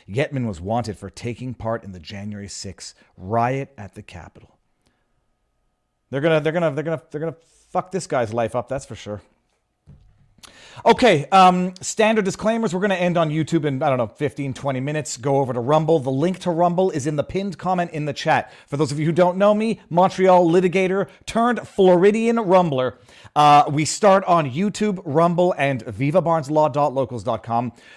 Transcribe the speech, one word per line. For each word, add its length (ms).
Yetman 400
was 140
wanted 360
for 120
taking 440
part 300
in 80
the 80
January 480
sixth 480
riot 600
at 160
the 80
Capitol. 560
They're 100
gonna, 180
they're 140
gonna, 180
they're 120
gonna, 280
they're 80
gonna 160
fuck 200
this 160
guy's 260
life 220
up, 140
that's 160
for 100
sure. 260
Okay, 460
um, 500
standard 420
disclaimers. 500
We're 80
gonna 120
end 240
on 140
YouTube 340
in, 160
I 80
don't 80
know, 80
fifteen, 480
twenty 260
minutes. 380
Go 220
over 120
to 80
Rumble. 380
The 140
link 280
to 120
Rumble 400
is 160
in 80
the 80
pinned 340
comment 340
in 140
the 80
chat. 400
For 100
those 140
of 80
you 80
who 40
don't 260
know 180
me, 340
Montreal 580
litigator 640
turned 420
Floridian 720
Rumbler. 600
Uh, 360
we 140
start 400
on 260
YouTube, 520
Rumble, 540
and 240
viva 400
barnes 300
law 180
dot 240
locals 300
dot 180
com. 320